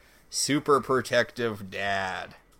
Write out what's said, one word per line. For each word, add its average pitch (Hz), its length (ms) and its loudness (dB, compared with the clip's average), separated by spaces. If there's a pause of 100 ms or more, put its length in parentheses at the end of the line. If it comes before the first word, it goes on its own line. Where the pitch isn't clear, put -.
(280)
Super 143 520 2
protective 117 920 0
dad. 95 640 -4 (260)